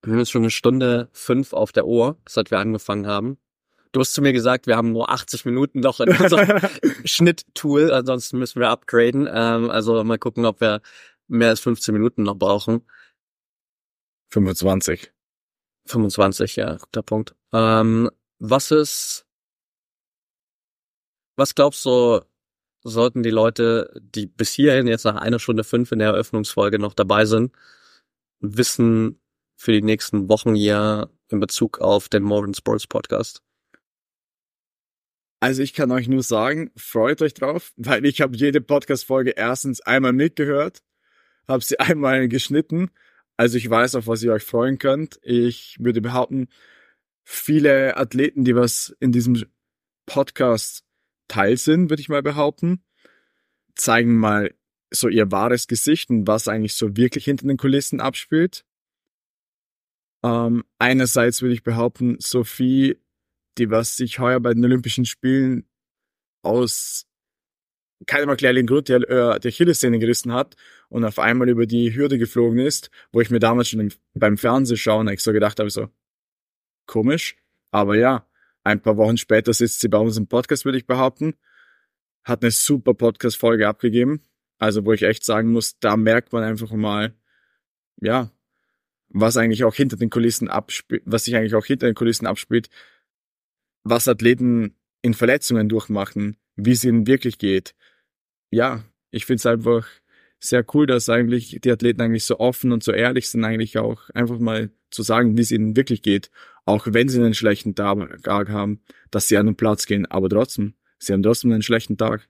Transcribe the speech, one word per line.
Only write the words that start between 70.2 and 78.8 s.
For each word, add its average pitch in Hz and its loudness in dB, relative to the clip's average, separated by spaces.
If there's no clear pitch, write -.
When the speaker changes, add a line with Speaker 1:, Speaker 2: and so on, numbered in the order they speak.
Speaker 2:
hat 127 -4
und 117 -4
auf 107 -4
einmal 123 2
über 117 2
die 117 0
Hürde 139 0
geflogen 117 0
ist, 147 -4
wo 113 2
ich 110 0
mir 117 2
damals 117 2
schon 110 -4
im, 104 -2
beim 104 2
Fernsehschauen 117 0
extra 101 -2
gedacht 104 0
habe, 104 -4
so, 110 -8
komisch. 123 -2
Aber 104 2
ja, 123 2
ein 104 0